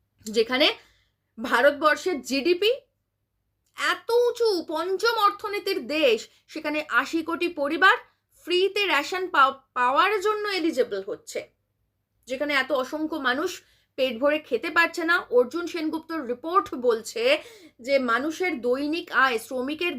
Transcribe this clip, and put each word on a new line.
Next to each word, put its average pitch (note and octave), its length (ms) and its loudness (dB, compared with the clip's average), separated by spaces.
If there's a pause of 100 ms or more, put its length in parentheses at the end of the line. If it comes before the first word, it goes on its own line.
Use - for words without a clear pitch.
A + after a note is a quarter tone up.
(260)
যেখানে A#3+ 400 2 (720)
ভারতবর্ষের C#4+ 840 2
জিডিপি F4 500 2 (1040)
এত E4 320 -2 (160)
উঁচু, A#4 240 2 (200)
পঞ্চম F4+ 460 -2 (120)
অর্থনীতির G4 600 -4
দেশ, C4+ 320 2 (300)
সেখানে D4+ 300 -6 (220)
আশি D#4 220 -4
কোটি E4 260 -4 (120)
পরিবার E4 360 4 (500)
ফ্রিতে F#4+ 400 2
রেশন E4 420 0
পাও-, C4+ 320 4 (140)
পাওয়ার C#4+ 460 4
জন্য G#4 240 0 (140)
এলিজিবল A#3+ 480 0
হচ্ছে, - 340 -10 (880)
যেখানে D4 260 -4
এত C4 180 0
অসংখ্য D4+ 460 -4 (100)
মানুষ D4+ 220 0 (480)
পেট C4 200 0
ভরে D4 200 2 (100)
খেতে C4 220 -2
পারছে E4 340 2
না। E4+ 120 2 (140)
অর্জুন B3 360 2
সেনগুপ্তর D#4+ 600 -6
রিপোর্ট E4 400 -2 (200)
বলছে A3+ 360 0 (580)
যে C4 140 0 (180)
মানুষের D#4 480 -2
দৈনিক D4 520 -2
আয়, B3 260 2
শ্রমিকের D4 600 -6